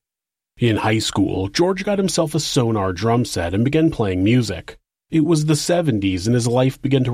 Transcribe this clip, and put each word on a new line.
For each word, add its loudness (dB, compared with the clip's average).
In 2
high 0
school, -2
George 0
got -2
himself -2
a 0
Sonar 0
drum 0
set -6
and 2
began 2
playing -2
music. 0
It 2
was 2
the 2
seventies, 0
and 2
his 2
life 0
began 0
to -2